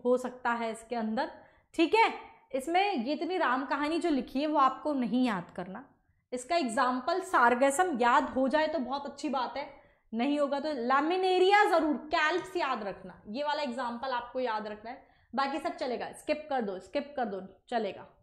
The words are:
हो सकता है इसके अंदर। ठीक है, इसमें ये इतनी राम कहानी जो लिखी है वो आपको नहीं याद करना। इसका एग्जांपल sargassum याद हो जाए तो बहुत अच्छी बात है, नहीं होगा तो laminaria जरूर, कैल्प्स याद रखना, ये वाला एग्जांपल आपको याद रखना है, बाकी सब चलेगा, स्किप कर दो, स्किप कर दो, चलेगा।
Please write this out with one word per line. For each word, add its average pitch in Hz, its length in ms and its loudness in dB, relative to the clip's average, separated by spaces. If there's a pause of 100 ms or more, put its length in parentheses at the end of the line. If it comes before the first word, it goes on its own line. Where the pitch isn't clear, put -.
हो 247 140 4
सकता 247 340 -4
है 226 200 -2
इसके 226 240 -8
अंदर। 226 340 -2 (440)
ठीक 320 200 2
है, 427 180 6 (420)
इसमें 349 400 2
ये 254 180 -2
इतनी 339 260 -2
राम 269 280 0
कहानी 302 320 -2
जो 339 120 0
लिखी 262 300 -2
है 302 60 0
वो 302 120 0
आपको 269 340 2
नहीं 254 340 0
याद 185 300 -2
करना। 190 280 -10 (480)
इसका 254 240 -2
एग्जांपल 254 640 0 (100)
sargassum 277 720 4
याद 254 280 4
हो 262 180 2
जाए 302 200 2
तो 311 100 -2
बहुत 269 280 -6
अच्छी - 220 -8
बात 254 280 -4
है, 285 120 -8 (440)
नहीं 269 280 0
होगा 277 200 0
तो 302 140 -2 (140)
laminaria 370 840 4
जरूर, 320 260 2 (180)
कैल्प्स 330 420 0
याद 262 280 -2
रखना, 185 440 -12
ये 247 160 -6
वाला 294 180 -2
एग्जांपल 247 500 -6
आपको 254 280 -6
याद 220 260 -2
रखना 208 240 -12
है, 269 160 -16 (260)
बाकी 269 260 -2
सब 320 180 -6
चलेगा, 226 360 -6
स्किप 302 380 -6
कर 262 120 0
दो, 196 180 -6
स्किप 285 360 -6
कर 254 80 -2
दो, 190 220 -8 (220)
चलेगा। 202 400 -4 (140)